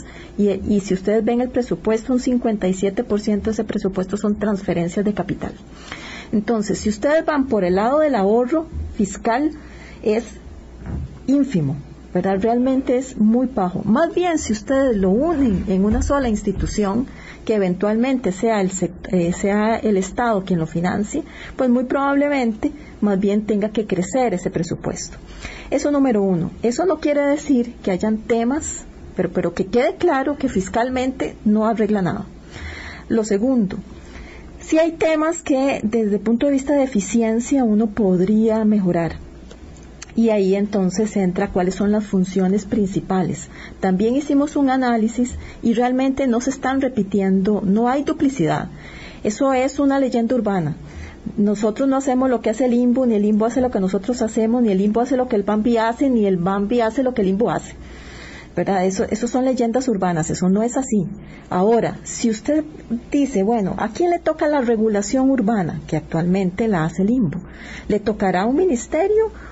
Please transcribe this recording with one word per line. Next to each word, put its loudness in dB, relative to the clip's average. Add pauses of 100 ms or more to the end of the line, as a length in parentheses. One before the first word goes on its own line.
(360)
y, 4
y 0
si -2
ustedes 0
ven 2
el -2
presupuesto, -2
un 2
cincuenta 0
y 2
siete -2
por 0
ciento 0
de 0
ese -2
presupuesto -4
son 0
transferencias -2
de 0
capital. -6 (800)
Entonces, 0
si -2
ustedes 2
van 0
por 2
el 2
lado 2
del 2
ahorro 2 (300)
fiscal, 0 (500)
es 0 (1040)
ínfimo, 2 (360)
¿verdad? 0
Realmente 2
es -6
muy 4
bajo. -2
Más 2
bien, 2
si -2
ustedes 2
lo 2
unen 2
en 2
una 2
sola 2
institución, -2 (380)
que 0
eventualmente 0
sea 0
el 0
sec-, -2 (220)
eh, 2
sea 0
el 0
Estado 0
quien 0
lo 0
financie, -2 (320)
pues 2
muy 4
probablemente 0 (280)
más 2
bien 2
tenga 0
que -2
crecer 2
ese -4
presupuesto. -6 (540)
Eso 0
número 4
uno. 2 (140)
Eso 0
no 2
quiere 2
decir 2 (100)
que 0
hayan 0
temas, -2 (300)
pero, -2
pero -2
que -2
quede 0
claro 0
que -2
fiscalmente -2
no 4
arregla 0
nada. -4 (840)
Lo 0
segundo, 0 (840)
sí 2
hay 4
temas 0
que 0
desde 0
el 0
punto 2
de 4
vista 0
de 4
eficiencia 0
uno 4
podría 2
mejorar. 2 (920)
Y 4
ahí 4
entonces 0
entra 0
cuáles 0
son 0
las 0
funciones 2
principales. -2 (300)
También 2
hicimos 0
un 4
análisis 0 (260)
y 4
realmente 2
no 2
se -2
están -2
repitiendo, 2
no 2
hay 0
duplicidad. 0 (540)
Eso 0
es 0
una 4
leyenda 2
urbana. 0 (600)
Nosotros 2
no 2
hacemos 2
lo 0
que -2
hace 0
el 4
imbu, 4
ni 4
el 2
imbu 4
hace 0
lo 2
que -2
nosotros 0
hacemos, 2
ni 4
el 2
imbu 2
hace 0
lo 0
que 0
el 2
bambi 2
hace, 2
ni 4
el 2
bambi 0
hace 0
lo 2
que -2
el 2
imbu 2
hace. -6 (800)
¿Verdad? 0
Eso, 0
eso -2
son 0
leyendas 0
urbanas, 0
eso 0
no 4
es 0
así. 0 (440)
Ahora, 2
si -2
usted 0 (480)
dice, 2
bueno, 2
¿a -2
quién 0
le 2
toca 0
la 2
regulación 2
urbana? 0
Que -2
actualmente 0
la 2
hace -2
el 2
imbu. 0 (480)
¿Le 0
tocará 0
a 0
un 2
ministerio 2 (220)